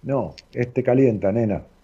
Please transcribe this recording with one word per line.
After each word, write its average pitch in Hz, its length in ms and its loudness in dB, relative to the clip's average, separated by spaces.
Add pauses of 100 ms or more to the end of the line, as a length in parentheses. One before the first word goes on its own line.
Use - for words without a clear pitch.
no, 131 300 -4 (200)
este 123 280 -4
calienta, 120 500 2
nena. 107 300 -2 (220)